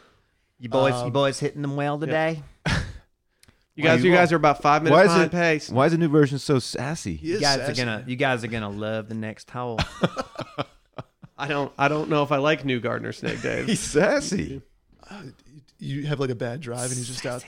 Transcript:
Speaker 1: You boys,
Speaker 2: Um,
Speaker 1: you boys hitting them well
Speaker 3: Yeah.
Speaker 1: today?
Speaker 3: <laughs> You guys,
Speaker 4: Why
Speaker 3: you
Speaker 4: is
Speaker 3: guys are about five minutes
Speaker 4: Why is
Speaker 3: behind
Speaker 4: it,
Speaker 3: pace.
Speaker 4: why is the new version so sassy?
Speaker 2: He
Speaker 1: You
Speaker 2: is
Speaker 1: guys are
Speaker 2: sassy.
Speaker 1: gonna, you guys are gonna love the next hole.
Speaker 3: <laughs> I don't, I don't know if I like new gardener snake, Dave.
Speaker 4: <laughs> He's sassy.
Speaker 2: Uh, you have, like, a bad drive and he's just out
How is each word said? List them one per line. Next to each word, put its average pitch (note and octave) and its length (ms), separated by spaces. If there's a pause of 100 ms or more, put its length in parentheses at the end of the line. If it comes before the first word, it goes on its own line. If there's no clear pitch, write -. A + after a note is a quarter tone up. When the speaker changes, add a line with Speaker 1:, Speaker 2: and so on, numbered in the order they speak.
(640)
Speaker 1:
You A#2+ 60
boys, C3+ 240
Speaker 2:
Um, B2 140
Speaker 1:
you B2 40
boys C#3 300
hitting D3 220
them C#3 140
well D3 240
Speaker 3:
Yeah. D#3 60
Speaker 1:
today? D#3 360 (240)
Speaker 3:
<laughs> - 60 (1040)
You D3 80
guys, D#3+ 160
Speaker 4:
Why F3+ 80
Speaker 3:
you F3 40
Speaker 4:
is F3+ 60
Speaker 3:
guys F3 140
are E3+ 40
about D3 240
five D3 220
minutes C3+ 120
Speaker 4:
Why F3+ 100
is G3+ 40
Speaker 3:
behind E3+ 200
Speaker 4:
it, - 40
Speaker 3:
pace. E3+ 380
Speaker 4:
why C3 160
is E3 60
the E3+ 60
new E3 100
version C#3+ 300
so C#3 200
sassy? B2 580
Speaker 2:
He D#2 120
Speaker 1:
You E3+ 80
Speaker 2:
is G#3+ 40
Speaker 1:
guys C#3 200
are B2+ 60
Speaker 2:
sassy. B2+ 160
Speaker 1:
gonna, A2 240
you B2 100
guys B2+ 280
are A#2 40
gonna A2 200
love G#2+ 400
the A2+ 60
next A2 360
hole. B2 280 (800)
Speaker 3:
<laughs> - 800
I C#3+ 100
don't, C#3+ 300
I C#3 100
don't D3+ 220
know D3+ 120
if C3+ 80
I D3 60
like C#3+ 300
new B2+ 140
gardener A2+ 320
snake, A#2 280
Dave. A#2+ 260
Speaker 4:
<laughs> - 20
He's C3+ 120
sassy. D#3 800 (480)
Speaker 2:
Uh, G3+ 140 (560)
you C#3 260
have, D3 160
like, C#3 80
a C3 60
bad A#2 260
drive B2 300
and B2+ 80
he's A#2+ 100
just B2 160
out B2+ 240